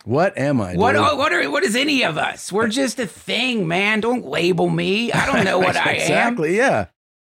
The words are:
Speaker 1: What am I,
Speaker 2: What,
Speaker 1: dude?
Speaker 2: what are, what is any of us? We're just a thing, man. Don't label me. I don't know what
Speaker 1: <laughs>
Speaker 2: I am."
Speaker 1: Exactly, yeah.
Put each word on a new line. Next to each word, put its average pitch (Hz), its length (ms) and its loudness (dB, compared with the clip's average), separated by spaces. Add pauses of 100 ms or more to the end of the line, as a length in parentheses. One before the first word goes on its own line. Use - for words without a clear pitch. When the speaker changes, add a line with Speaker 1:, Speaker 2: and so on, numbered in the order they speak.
Speaker 1:
What 151 320 0
am 135 220 2
I, 90 140 -4
Speaker 2:
What, 226 180 2
Speaker 1:
dude? - 260 2
Speaker 2:
what 311 160 0
are, 302 160 0
what 294 140 0
is 220 120 0
any 277 260 0
of 165 140 -2
us? - 340 -4
We're 220 180 0
just 254 300 -2
a 240 80 -2
thing, 214 640 -4
man. 202 320 0
Don't 233 260 0
label 170 440 0
me. 185 420 0
I - 140 0
don't 240 180 2
know 180 140 2
what 180 180 2
Speaker 1:
<laughs> 165 120 0
Speaker 2:
I - 40 0
am." 147 80 -2
Speaker 1:
Exactly, 180 560 0
yeah. 214 300 2 (540)